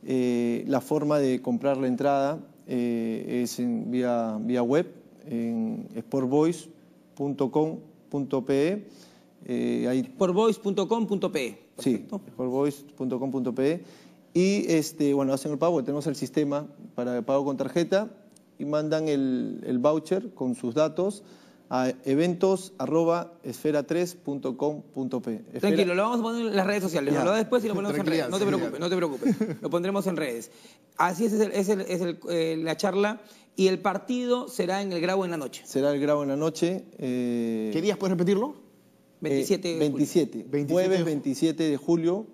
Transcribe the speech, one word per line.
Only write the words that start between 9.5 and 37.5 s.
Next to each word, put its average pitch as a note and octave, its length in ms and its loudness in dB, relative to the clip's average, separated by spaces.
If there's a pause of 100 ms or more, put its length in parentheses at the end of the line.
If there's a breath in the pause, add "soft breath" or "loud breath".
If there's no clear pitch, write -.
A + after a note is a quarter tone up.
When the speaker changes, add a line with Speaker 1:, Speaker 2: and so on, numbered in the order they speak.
Speaker 1:
ahí B2+ 160 2
Speaker 2:
Sportboys G3 540 2
punto G3 300 -2
com A3+ 180 0
punto F#3+ 240 0
pe. B2 280 -4 (200)
Speaker 1:
Sí, C3+ 200 2
Speaker 2:
Perfecto. - 220 -8 (120)
Speaker 1:
sportboys C3+ 520 -2 (120)
punto B2+ 240 -2
com C3+ 100 -4
punto B2+ 240 -2
pe. D3+ 300 0 (500 loud breath)
Y, G3 380 4
este, D3+ 420 2
bueno, C3+ 200 2
hacen C#3+ 180 -2
el C#3+ 60 -4
pago, E3 260 2
tenemos C#3+ 220 -2
el C#3+ 100 -2
sistema C#3+ 500 -2 (280)
para B2 240 -2
el A2+ 60 -4
pago C#3 200 2
con C#3 120 -2
tarjeta E3+ 540 0 (480)
y C#3+ 60 -6
mandan D#3 440 0
el, B2+ 580 0
el B2+ 120 0
voucher D#3+ 560 0
con B2+ 200 -2
sus A#2 200 -6
datos D#3+ 480 0 (460 loud breath)
a B2+ 220 0 (140)
eventos F3+ 760 2
arroba E3 540 0 (100)
esfera C#3+ 420 -2
tres F3 300 -2
punto C3+ 420 -6
com D3 260 -2
punto B2+ 400 -6
pe. A2+ 140 -4 (160)
Esfera - 80 -6
Speaker 2:
Tranquilo, G3 340 4
lo F#3+ 80 2
vamos A#3 180 2
a - 20 -2
poner A#3 240 -2
en G#3 100 0
las F#3 100 2
redes G3+ 160 0
sociales. D#3 320 0
Speaker 1:
Ya. C#3 100 2
Speaker 2:
Lo F3+ 80 4
después A3+ 320 2
y A3+ 40 0
lo G#3 60 -2
ponemos G3 220 -2
en D3+ 80 -2
Speaker 3:
Tranquilidad, D#3+ 240 2
Speaker 2:
redes. - 20 -4
No F#3+ 80 0
te G3+ 120 2
Speaker 3:
tranquilidad. E3+ 460 -2
Speaker 2:
preocupes, D3+ 280 -2
no C4 60 4
te G3+ 60 4 (100)
preocupes. D#3 160 -6
Speaker 1:
<laughs> - 0 -
Speaker 2:
Lo D3+ 80 -4
pondremos F#3 360 0
en F#3 100 0
redes. B2 340 -4 (480 loud breath)
Así F3+ 260 2
es, G#3+ 80 2
es G#3+ 80 2
el, G#3 120 2
es G3 180 0
el, G3+ 100 2
es F3 220 -2
el, E3+ 160 -2 (120)
eh, D#3+ 320 0
la D#3+ 140 0
charla. G3+ 440 0 (360 loud breath)
Y F#3+ 120 4
el F#3 120 2
partido B3 680 0
será F3+ 340 -2
en G3 100 -4
el F3 80 -2
Grau F#3 240 2
en F3 60 -4
la E3+ 60 -4
noche. C#3 300 -8
Speaker 1:
Será C#3 260 2
el C#3+ 80 0
Grau D3 220 2
en C#3 60 -2
la C3+ 80 -2
noche. E3 480 -2 (140)
Eh, A#2+ 760 -2